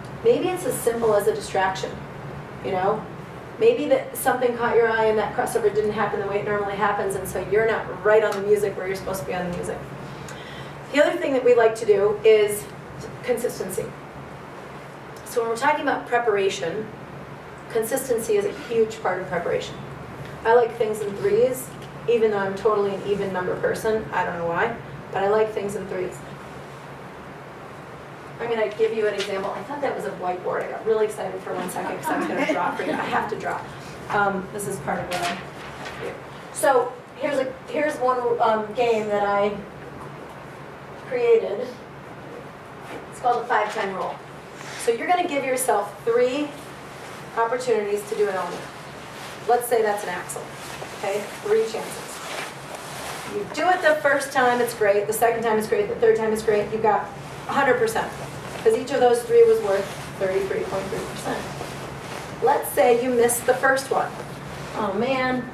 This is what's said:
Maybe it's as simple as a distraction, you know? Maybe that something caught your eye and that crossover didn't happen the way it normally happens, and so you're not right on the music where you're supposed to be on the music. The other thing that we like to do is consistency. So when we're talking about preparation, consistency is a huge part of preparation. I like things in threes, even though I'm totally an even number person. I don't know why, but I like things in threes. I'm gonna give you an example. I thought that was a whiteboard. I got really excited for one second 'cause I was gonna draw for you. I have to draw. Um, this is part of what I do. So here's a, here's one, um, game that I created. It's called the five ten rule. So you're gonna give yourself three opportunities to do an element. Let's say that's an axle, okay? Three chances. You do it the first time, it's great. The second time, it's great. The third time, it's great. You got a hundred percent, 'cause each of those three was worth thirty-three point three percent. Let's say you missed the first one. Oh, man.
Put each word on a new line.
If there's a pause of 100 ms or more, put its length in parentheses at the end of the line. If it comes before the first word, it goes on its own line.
(240)
Maybe
it's
as
simple
as
a
distraction, (720)
you
know? (580)
Maybe
that
something
caught
your
eye
and
that
crossover
didn't
happen
the
way
it
normally
happens,
and
so
you're
not
right
on
the
music
where
you're
supposed
to
be
on
the
music. (1120)
The
other
thing
that
we
like
to
do
is (580)
consistency. (1400)
So
when
we're
talking
about
preparation, (840)
consistency
is
a (140)
huge
part
of
preparation. (720)
I
like
things
in
threes, (400)
even
though
I'm
totally
an
even
number
person.
I
don't
know
why, (360)
but
I
like
things
in
threes. (2250)
I'm
gonna
give
you
an
example.
I
thought
that
was
a
whiteboard.
I
got
really
excited
for
one
second
'cause
I
was
gonna
draw
for
you.
I
have
to
draw. (520)
Um,
this
is
part
of
what
I (680)
do. (420)
So (240)
here's
a, (200)
here's
one, (200)
um,
game
that
I (1600)
created. (1400)
It's
called
the
five
ten
rule. (720)
So
you're
gonna
give
yourself (140)
three (880)
opportunities
to
do
an
element. (880)
Let's
say
that's
an
axle, (560)
okay? (200)
Three
chances. (1120)
You
do
it
the
first
time,
it's
great.
The
second
time,
it's
great.
The
third
time,
it's
great.
You
got (440)
a
hundred
percent, (520)
'cause
each
of
those
three
was
worth (340)
thirty-three
point
three
percent. (1040)
Let's
say
you
missed
the
first
one. (680)
Oh,
man.